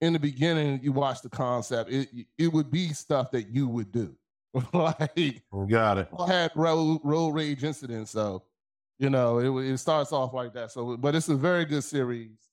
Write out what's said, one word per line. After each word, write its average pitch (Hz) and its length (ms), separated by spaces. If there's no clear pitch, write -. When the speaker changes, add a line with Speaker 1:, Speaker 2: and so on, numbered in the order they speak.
Speaker 1:
in 165 140
the 160 40
beginning, 147 640
you 139 100
watch 135 300
the 123 60
concept, 123 640
it, 135 180
it 165 140
would 151 180
be 170 240
stuff 139 380
that 110 160
you 131 200
would 113 240
do. 110 240
<laughs> 123 180
Like, 160 720
Speaker 2:
Got 107 300
it. 92 100
Speaker 1:
I 175 80
had 180 280
road, 160 500
road 156 260
rage 147 340
incidents, 120 480
so, 104 320
you 135 120
know, 120 280
it, 131 340
it 131 60
starts 151 340
off 131 200
like 123 220
that. 113 160
So, 120 260
but 139 180
it's 160 140
a 156 60
very 170 300
good 147 200
series. 120 540